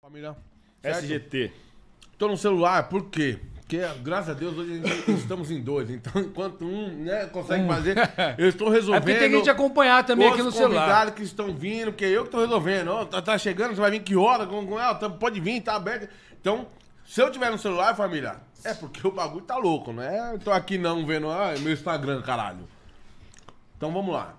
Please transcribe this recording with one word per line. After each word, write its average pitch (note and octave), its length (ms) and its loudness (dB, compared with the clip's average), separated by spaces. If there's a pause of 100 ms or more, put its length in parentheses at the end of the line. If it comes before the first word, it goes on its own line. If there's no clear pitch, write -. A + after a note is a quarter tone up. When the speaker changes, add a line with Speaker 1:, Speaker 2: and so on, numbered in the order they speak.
Speaker 1:
Família, D3 340 -14 (460)
certo? D#3 160 -2
Speaker 2:
S D#3 100 -6
G D3+ 120 -2
T. C3 320 -4 (680)
Speaker 1:
Tô G#3 100 0
no G#3 80 0
celular, F3+ 540 2
por F#3+ 160 -4
quê? C#3 340 -2 (160)
Porque, - 240 -6 (240)
graças E3 280 -4
a - 20 -4
Deus, D#3 240 -6
hoje E3+ 260 -8
a - 40 -4
gente, E3+ 240 -2
<coughs> G#3 60 4
estamos D#3 320 -6
em D#3 120 -4
dois. C3 280 -4
Então, B2 320 -4
enquanto F#3 440 -8
um, G3+ 220 -6 (180)
né, G3 260 -4
consegue F#3 320 -2
Speaker 3:
Um. F3+ 60 2
Speaker 1:
fazer, E3+ 260 2 (200)
Speaker 3:
<laughs> D#3 220 -2
Speaker 1:
eu F3 120 6
estou G3 200 0
resolvendo G#3+ 280 4
Speaker 3:
É - 40 8
porque F3 180 4
tem C4+ 100 6
que C#4 60 4
a - 40 8
gente A#3+ 100 4
acompanhar C#4 560 6
também A#3+ 220 6
aqui A#3+ 140 6
Speaker 1:
outros B3 140 0
Speaker 3:
no A3+ 60 0
celular. G#3 200 6
Speaker 1:
convidados G#3 320 6
que G#3+ 100 -8
estão G3 300 -6
vindo, G#3 400 -4
porque G#3 100 -6
eu G3+ 220 2
que - 60 -12
tô A#3 100 0
resolvendo. G3 480 2
Ó, G#3 160 -2
tá, F#3 160 -6
tá G#3 160 0
chegando, G#3 380 -2
você F#3+ 60 -4
vai G3+ 100 4
vir G#3+ 100 -4
que G3 160 -2
hora? A3 280 6
Com, G3 220 -6
com, G#3 100 -6
ah, A#3+ 160 0
tá, G#3+ 160 -4
pode G3+ 300 -4
vir, G#3+ 220 -4
tá G#3+ 140 -4
aberto. G#3 340 -6 (320)
Então, A3 260 -2 (380)
se - 160 0
eu C#4+ 100 4
tiver B3+ 180 -2
no A3 80 -4
celular, G3 380 0
família, D#3 400 -4 (300)
é A3 80 -4
porque D#3+ 340 -6
o F#3+ 40 2
bagulho F3 340 -6
tá B3 100 -4
louco, D#3+ 380 -2
não A#2+ 100 -8
é? G#3+ 300 -6
Eu G3+ 60 -8
tô G#3 120 -4
aqui F#3+ 260 0
não E3+ 280 -2
vendo, D#3 240 -2
ah, F3+ 320 -2
meu D#3 100 -2
Instagram, C#3+ 500 -4
caralho. G2+ 460 -6 (1120)
Então, D3+ 160 -6
vamos F#3+ 200 -4
lá. G#2 260 -6